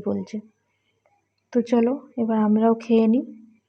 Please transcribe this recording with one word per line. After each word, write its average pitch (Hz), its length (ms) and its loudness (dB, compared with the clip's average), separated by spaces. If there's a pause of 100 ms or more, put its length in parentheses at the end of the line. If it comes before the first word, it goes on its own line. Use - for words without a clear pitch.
বলছে। 202 300 -6 (1160)
তো 247 100 0
চলো 233 300 0 (240)
এবার 226 220 -2
আমরাও 214 360 2
খেয়ে 226 320 2
নিই। 240 180 2 (440)